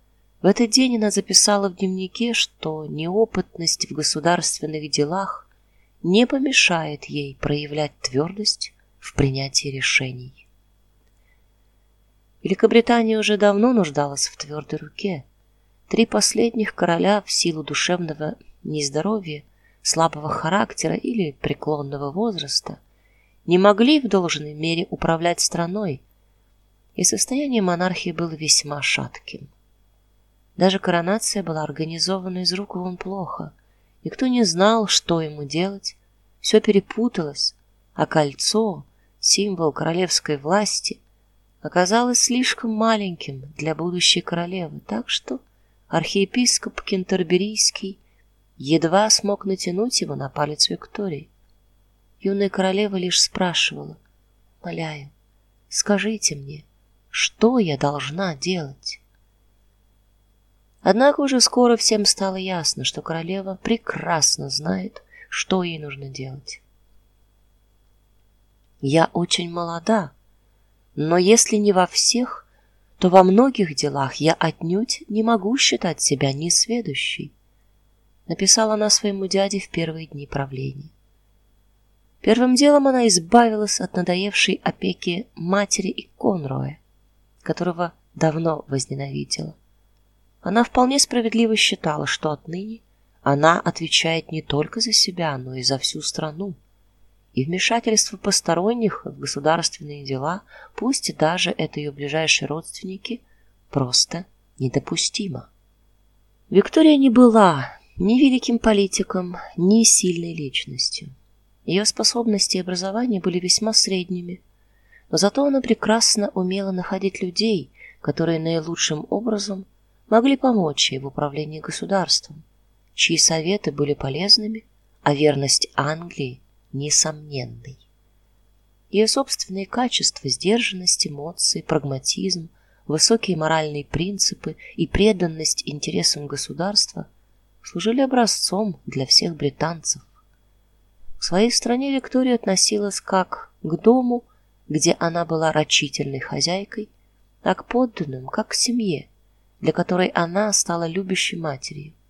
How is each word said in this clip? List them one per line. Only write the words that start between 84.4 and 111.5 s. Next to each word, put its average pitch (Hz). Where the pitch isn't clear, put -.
опеки 180
матери 190
и -
Конроя, 139
которого 170
давно 160
возненавидела. 139
Она 220
вполне 254
справедливо 226
считала, 156
что -
отныне 190
она 147
отвечает 165
не 160
только 151
за 220
себя, 175
но 127
и 131
за 135
всю 151
страну. 160
И 131
вмешательство 208
посторонних 202
в 143
государственные 147
дела, 135
пусть -
даже 170
это 156
ее 147
ближайшие 143
родственники, 185
просто 139
недопустимо. 139
Виктория 302
не 269
была 214
ни 220
великим 254
политиком, 190
ни 208
сильной 170
личностью. 139